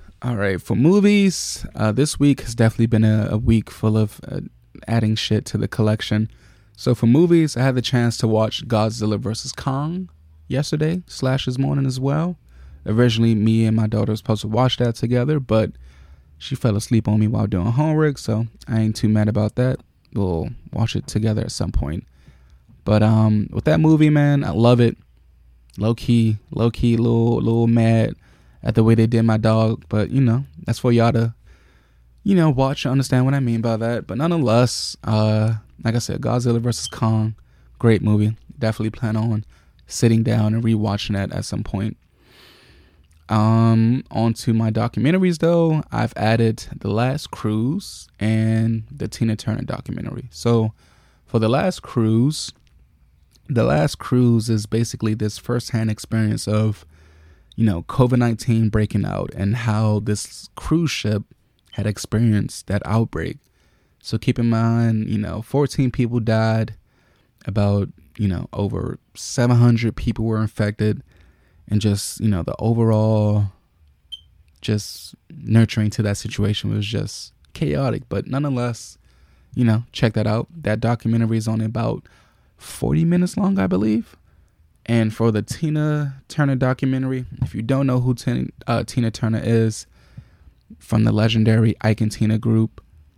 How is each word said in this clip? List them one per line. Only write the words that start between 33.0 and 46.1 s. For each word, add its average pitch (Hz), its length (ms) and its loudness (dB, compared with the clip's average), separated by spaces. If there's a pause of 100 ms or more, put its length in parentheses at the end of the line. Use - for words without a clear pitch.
what 135 120 2
I 139 40 0
mean 117 220 0
by 113 160 0
that. 113 300 -4
But 95 100 -6
nonetheless, 127 840 0
uh, 107 500 2 (300)
like 113 120 -2
I 120 40 2
said, - 220 -6
Godzilla 117 380 0
versus 117 280 -4
Kong, 110 480 -2 (420)
great 113 240 4
movie. 107 340 2 (220)
Definitely 110 320 -2
plan 110 260 -6
on 110 300 -2 (400)
sitting 113 380 2
down 110 320 2
and 117 80 -2
rewatching 107 500 -2
that 98 180 -4
at 95 140 -6
some 107 180 -6
point. 101 340 -6 (1300)
Um, 113 800 4
on 113 240 0
to - 200 -2
my 113 180 0
documentaries, 156 640 0
though. 165 540 2
I've 113 260 -2